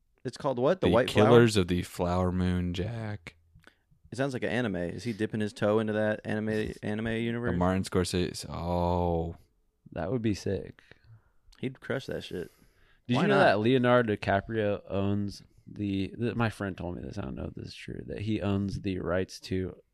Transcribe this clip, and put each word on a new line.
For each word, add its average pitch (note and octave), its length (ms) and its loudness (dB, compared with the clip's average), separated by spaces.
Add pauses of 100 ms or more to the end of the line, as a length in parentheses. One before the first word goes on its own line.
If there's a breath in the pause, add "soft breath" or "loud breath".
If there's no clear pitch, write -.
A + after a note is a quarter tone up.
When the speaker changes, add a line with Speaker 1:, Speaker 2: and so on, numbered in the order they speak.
(240)
Speaker 1:
It's B2+ 140 -8
called C3 220 -2
what? D#3 220 2
The A#2+ 60 2
Speaker 2:
The F2+ 60 4
Speaker 1:
White A#2+ 160 4
Flower? G#2 180 4
Speaker 2:
Killers A#2 300 8
of F2+ 100 4
the F2+ 160 0
Flower F2+ 480 0
Moon, F2+ 420 0
Jack. G#2 640 -8 (760 soft breath)
Speaker 1:
It A2 60 -8
sounds D3 160 0
like A2 100 -4
an F#2+ 60 0
anime. G#2+ 260 0
Is F2 280 -4
he A#2+ 100 -4
dipping G#2+ 260 -2
his G#2+ 140 -2
toe G#2+ 260 2
into A2 140 0
that G#2+ 320 0
anime, G#2+ 480 -2 (100)
anime G#2+ 240 -4
Speaker 2:
A A2+ 120 -2
Speaker 1:
universe? A#2 380 -2
Speaker 2:
Martin F#2 260 2
Scorsese. - 680 -2
Oh. F2 840 0 (580)
Speaker 3:
That E2+ 180 -4
would B2 100 -2
be A2 140 2
sick. - 460 -6 (800 soft breath)
Speaker 1:
He'd C3+ 200 -8
crush C3 280 -6
that E2+ 160 -6
shit. - 280 -8 (560 soft breath)
Speaker 3:
Did B2 80 0
Speaker 1:
Why C3 80 2
Speaker 3:
you G3+ 40 4
know E3+ 120 6
Speaker 1:
not? - 60 8
Speaker 3:
that G#2 140 6
Leonardo B2 560 4
DiCaprio G2+ 760 0
owns G2+ 520 -2 (320)
the, G2 440 -2
the, A#2 180 -2
my A#2 140 2
friend G2 280 -6
told F2 200 -6
me A#1+ 40 -10
this, C2+ 160 -10
I G2 40 -4
don't C2+ 140 -8
know - 100 -8
if - 100 -10
this - 140 -12
is - 60 -18
true, - 320 -12
that - 120 -8
he G#2+ 220 -4
owns G2 400 0
the F#2+ 180 -2
rights F#2 420 -2
to F#2 340 -4 (180)